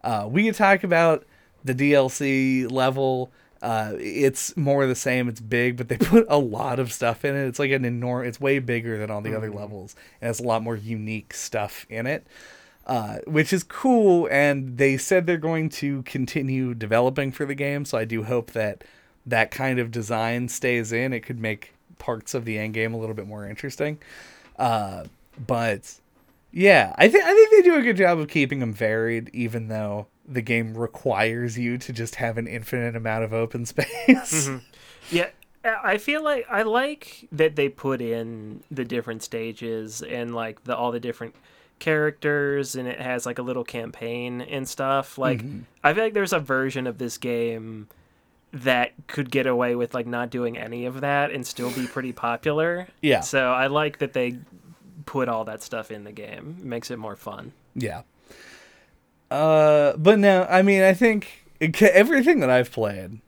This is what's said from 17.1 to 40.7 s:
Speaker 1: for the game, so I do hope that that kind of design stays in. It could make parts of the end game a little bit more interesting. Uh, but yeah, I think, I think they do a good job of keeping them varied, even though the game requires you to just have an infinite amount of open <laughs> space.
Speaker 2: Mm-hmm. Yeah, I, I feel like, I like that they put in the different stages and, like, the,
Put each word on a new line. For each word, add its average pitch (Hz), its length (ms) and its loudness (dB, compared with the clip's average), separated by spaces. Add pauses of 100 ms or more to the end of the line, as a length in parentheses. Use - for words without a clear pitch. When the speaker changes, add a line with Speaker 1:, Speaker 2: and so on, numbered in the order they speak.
Speaker 1:
for 143 140 -4
the 139 80 -6
game, 143 320 -4
so 120 140 -2
I 113 60 -2
do 113 180 -4
hope 117 300 -2
that 107 300 -4 (440)
that 113 240 2
kind 131 260 -2
of 117 140 -2
design 117 580 -2
stays 120 420 -2
in. 127 220 -2
It 117 60 -6
could 120 200 -10
make 110 340 -6 (260)
parts - 340 -8
of 123 120 -4
the 110 120 -4
end 107 160 -6
game 113 220 -2
a - 20 -6
little 110 180 -6
bit 101 120 -10
more 104 200 -12
interesting. 143 520 -6 (580)
Uh, 104 460 -2 (420)
but 117 480 -2 (580)
yeah, 165 460 6
I 190 120 8
think, 381 140 6
I 330 120 2
think 427 160 10
they 415 100 10
do 349 160 8
a 262 60 4
good 226 140 2
job 175 200 4
of 151 100 -2
keeping 143 320 0
them 113 140 -2
varied, 113 600 0
even 113 340 -4
though 104 400 -6 (200)
the 127 140 -4
game 113 360 -2
requires 113 800 -2
you 120 200 -2
to 127 140 -10
just 113 240 -8
have 117 220 -4
an 117 100 -6
infinite 117 480 -6
amount 113 280 -2
of 110 100 -6
open 117 320 -4
<laughs> - 20 -10
space. - 200 -4 (600)
Speaker 2:
Mm-hmm. 135 100 -8 (520)
Yeah, 170 200 0 (340)
I, 214 300 0
I 214 40 0
feel 294 260 -4
like, 285 260 -2
I 214 140 0
like 254 680 -2
that 156 240 2
they 139 140 0
put 135 320 -4
in 113 680 -8
the 131 160 -6
different 117 380 -6
stages 113 800 -8
and, 120 340 -8
like, 113 280 -8
the, 123 120 -4